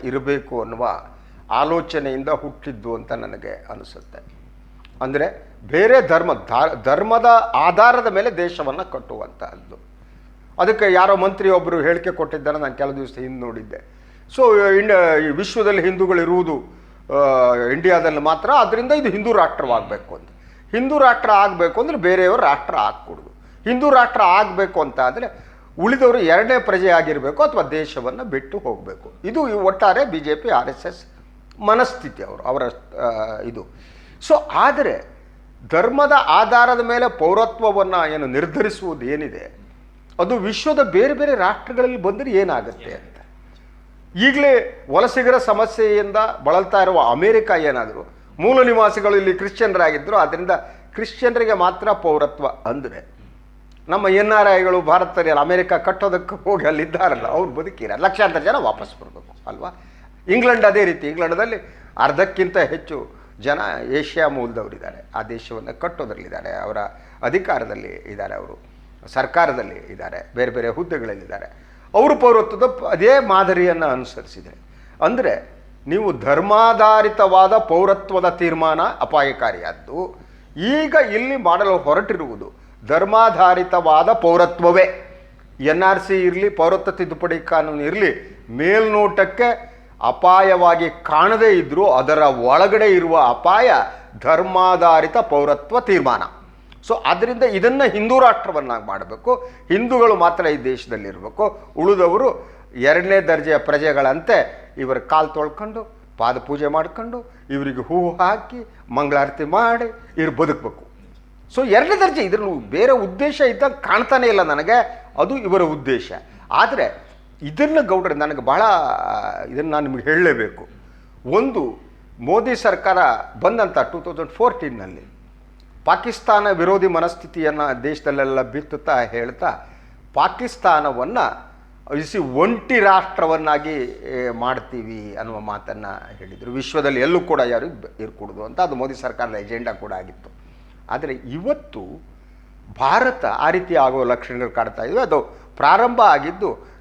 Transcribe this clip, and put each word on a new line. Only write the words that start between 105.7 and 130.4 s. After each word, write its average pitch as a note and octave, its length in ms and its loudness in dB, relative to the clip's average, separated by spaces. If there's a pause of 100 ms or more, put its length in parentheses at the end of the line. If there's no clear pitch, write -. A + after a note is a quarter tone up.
ಪಾದ B2 200 -2
ಪೂಜೆ C#3+ 280 -6
ಮಾಡ್ಕೊಂಡು, A3+ 640 -6 (180)
ಇವರಿಗೆ C3+ 320 -6
ಹೂವು F3 340 -4
ಹಾಕಿ, A3 500 -2 (280)
ಮಂಗಳಾರತಿ C#3+ 500 0
ಮಾಡಿ A#3 400 0 (340)
ಇವ್ರು D#3 180 -2
ಬದುಕಬೇಕು. D3 480 -4 (680)
So, B3+ 140 0
ಎರಡನೇ C#4+ 280 4
ದರ್ಜೆ, E4+ 260 2
ಇದ್ರಲ್ಲಿ F#3 480 -4
ಬೇರೆ G#3+ 220 2
ಉದ್ದೇಶ B3 480 -2
ಇದ್ದಂಗೆ C4 420 0
ಕಾಣ್ತಾನೆ A#3+ 440 0
ಇಲ್ಲ G3+ 160 4
ನನಗೆ, E3 640 0 (120)
ಅದು F#3+ 180 0
ಇವರ F#3+ 260 0
ಉದ್ದೇಶ. C3+ 500 -4 (400)
ಆದ್ರೆ F3 520 0 (380)
ಇದನ್ನ C#4+ 440 0
ಗೌಡ್ರೆ F3+ 280 0
ನನಗೆ D3 280 -4
ಬಹಳ, C#3+ 200 2 (880)
ಇದನ್ನ D3 200 -6
ನಾನು D3+ 160 -2
ನಿಮಗೆ C3 180 -8
ಹೇಳಲೇಬೇಕು. D3 640 0 (580)
ಒಂದು F3+ 520 -2 (420)
ಮೋದಿ G#3+ 360 -2
ಸರ್ಕಾರ F#3 420 0 (420)
ಬಂದಂಥ G#3 380 0
ಟೂ D3 220 -2
ತೌಸಂಡ್ D#3+ 300 -12
ಫೋರ್ಟೀನಲ್ಲಿ A2+ 800 -6 (720)
ಪಾಕಿಸ್ತಾನ G#3 640 0
ವಿರೋಧಿ F#3 360 2
ಮನಸ್ಥಿತಿಯನ್ನ E3 760 -4 (220)
ದೇಶದಲ್ಲೆಲ್ಲ C#3 600 -2
ಬಿತ್ತುತ್ತಾ C#3+ 600 -4
ಹೇಳ್ತಾ A#2 560 -6 (560)
ಪಾಕಿಸ್ತಾನವನ್ನ D#3 1040 -2 (800)